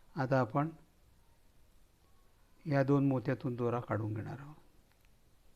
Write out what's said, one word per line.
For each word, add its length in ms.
आता 240
आपण 300
या 180
दोन 240
मोत्यातून 480
दोरा 240
काढून 340
घेणार 260
आहोत. 160